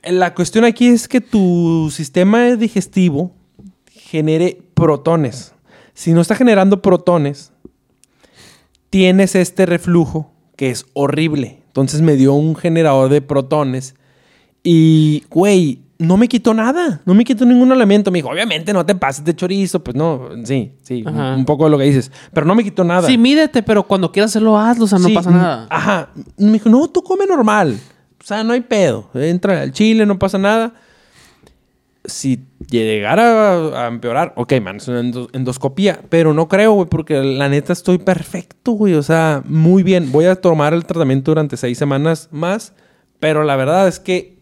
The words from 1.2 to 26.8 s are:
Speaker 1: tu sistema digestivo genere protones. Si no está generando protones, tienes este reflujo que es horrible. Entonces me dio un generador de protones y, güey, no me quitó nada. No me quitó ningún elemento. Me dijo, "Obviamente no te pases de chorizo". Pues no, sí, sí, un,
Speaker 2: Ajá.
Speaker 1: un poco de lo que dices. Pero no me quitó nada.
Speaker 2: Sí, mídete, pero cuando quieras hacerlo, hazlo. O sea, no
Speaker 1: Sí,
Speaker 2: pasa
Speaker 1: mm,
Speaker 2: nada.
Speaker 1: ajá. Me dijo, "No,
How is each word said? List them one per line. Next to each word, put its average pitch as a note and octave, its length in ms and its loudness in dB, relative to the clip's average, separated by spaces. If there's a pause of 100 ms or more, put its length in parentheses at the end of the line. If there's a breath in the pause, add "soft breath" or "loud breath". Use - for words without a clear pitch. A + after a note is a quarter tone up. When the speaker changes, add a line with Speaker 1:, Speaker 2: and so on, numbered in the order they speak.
Speaker 1:
tu E3+ 720 0
sistema F#3 500 0 (140)
digestivo F#3 760 -2 (580)
genere D#3+ 720 -4 (140)
protones. D3+ 800 -2 (400 soft breath)
Si - 180 -2
no E3+ 80 4
está F#3+ 140 0
generando G3+ 480 2
protones, E3+ 720 0 (1400 soft breath)
tienes F#3+ 440 2
este F#3 320 0
reflujo E3+ 680 -2 (240)
que C3 140 -4
es - 240 -12
horrible. C#3+ 720 -4
Entonces C#3 340 -2
me D#3 140 4
dio C3+ 180 4
un D3+ 220 0
generador D#3 540 0
de C#3+ 120 0
protones C3+ 720 -4 (680)
y, D#3+ 680 4
güey, F#3 500 0 (180)
no E3+ 180 2
me A#3+ 120 2
quitó A3+ 240 0
nada. A#3+ 520 -2
No F3+ 100 2
me A#3 100 4
quitó B3 220 -2
ningún B3 260 4
elemento. G#3 380 2
Me F3+ 80 -2
dijo, C3+ 100 -6
"Obviamente E3 440 -6
no F3 120 0
te G3 100 0
pases C#3+ 300 -6
de E3 100 -2
chorizo". F3+ 480 -4
Pues A#2+ 140 -8
no, D3 320 -4 (160)
sí, B2 280 -4 (100)
sí, B2 240 -8
un, - 20 -8
Speaker 2:
Ajá. C#3 280 -4
Speaker 1:
un C3 80 -2
poco D3 200 0
de D#3 60 4
lo D3 80 2
que C3+ 60 0
dices. C#3 260 0 (220 loud breath)
Pero D#3+ 140 -2
no F#3 80 2
me A3+ 100 2
quitó F#3+ 200 -2
nada. F3 240 0
Speaker 2:
Sí, B3+ 80 4
mídete, C4+ 460 2
pero G#3 220 0
cuando F#3 280 -2
quieras G#3 200 -2
hacerlo, A3 260 2
hazlo. A3+ 260 2
O G3 40 0
sea, G3 100 2
no F3+ 100 4
Speaker 1:
Sí, A3 60 2
Speaker 2:
pasa F3 160 0
Speaker 1:
mm, F3 40 6
Speaker 2:
nada. D3+ 360 0
Speaker 1:
ajá. E3 400 -4 (260)
Me G#3 160 2
dijo, A3 160 0
"No, C4 200 4